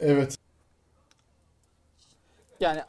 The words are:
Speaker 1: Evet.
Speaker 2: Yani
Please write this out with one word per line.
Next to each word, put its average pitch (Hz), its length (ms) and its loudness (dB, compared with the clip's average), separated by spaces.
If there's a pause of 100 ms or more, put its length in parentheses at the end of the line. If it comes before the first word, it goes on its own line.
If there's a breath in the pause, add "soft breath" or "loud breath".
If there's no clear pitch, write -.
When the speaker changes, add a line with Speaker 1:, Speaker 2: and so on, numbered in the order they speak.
Speaker 1:
Evet. 143 360 2 (2250)
Speaker 2:
Yani 156 280 -2